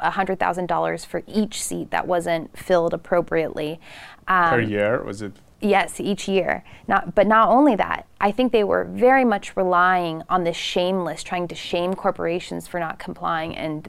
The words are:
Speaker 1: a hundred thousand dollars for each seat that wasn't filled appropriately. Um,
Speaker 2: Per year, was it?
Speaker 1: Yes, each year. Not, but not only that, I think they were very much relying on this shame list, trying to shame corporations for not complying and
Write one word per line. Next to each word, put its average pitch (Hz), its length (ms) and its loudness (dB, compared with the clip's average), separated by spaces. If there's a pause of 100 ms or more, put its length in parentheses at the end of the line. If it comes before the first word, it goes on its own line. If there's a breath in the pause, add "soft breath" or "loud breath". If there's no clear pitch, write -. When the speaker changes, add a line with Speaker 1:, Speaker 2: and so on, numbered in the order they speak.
Speaker 1:
a 165 80 2
hundred 190 300 0
thousand 180 260 0
dollars 165 380 -2
for - 240 -6
each 208 340 -2
seat 170 300 -8
that - 160 -2
wasn't 170 500 -2
filled 170 340 2
appropriately. 165 880 -2 (480 loud breath)
Um, 180 220 4
Speaker 2:
Per 123 100 2
year, 104 420 0
was 104 180 -10
it? 101 120 -10 (280)
Speaker 1:
Yes, 196 400 0
each 196 280 -4
year. 190 360 0 (240 loud breath)
Not, 196 260 0
but 202 120 6
not 214 220 6
only 254 280 6
that, 180 300 -2 (140)
I 202 100 2
think 247 220 0
they 220 120 4
were 180 200 2
very 247 400 4
much 202 320 0
relying 180 720 2
on 180 160 0
this 170 120 -2
shame 185 480 0
list, 156 220 -8
trying 175 220 -4
to 170 60 -12
shame 180 400 -2
corporations 175 720 -4
for 175 140 -6
not 160 180 -6
complying 170 580 -6
and 156 320 -8